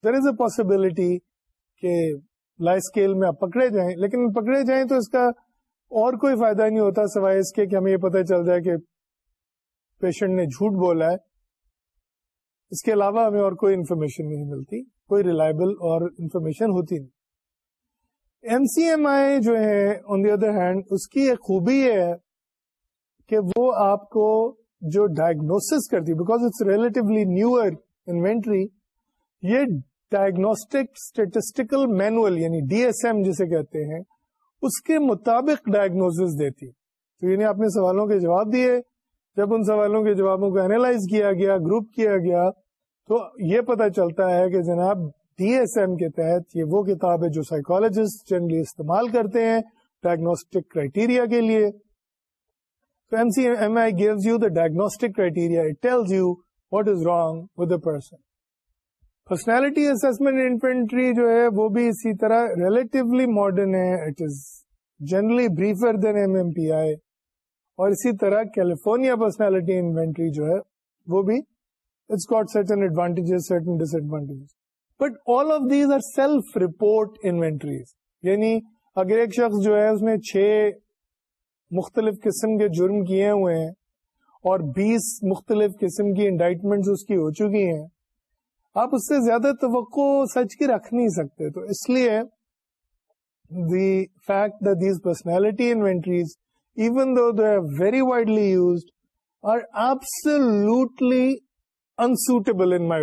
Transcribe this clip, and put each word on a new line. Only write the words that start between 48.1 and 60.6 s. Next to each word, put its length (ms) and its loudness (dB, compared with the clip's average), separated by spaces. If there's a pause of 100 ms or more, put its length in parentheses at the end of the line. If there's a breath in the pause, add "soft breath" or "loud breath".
generally 280 -2
استعمال 540 -4
کرتے 300 0
ہیں 140 2 (440 soft breath)
ڈائگنوسٹک 680 -2
کرائٹیریا 580 0
کے 160 2
لیے۔ 220 2 (1400)
تو 60 -2
ایم 180 2
سی 120 2
ایم 300 0
آئی 140 2 (120)
gives 260 0
you 140 2
the 160 2
diagnostic 580 -2
criteria, 540 0
it 160 -10
tells 300 0
you 120 2 (420)
what 220 0
is 140 -2
wrong 340 0 (200)
with 120 0
the 140 -2
person۔ 340 -8 (1080)
پرسنالٹی 600 0
اسسمنٹ 580 0
انوینٹری 680 0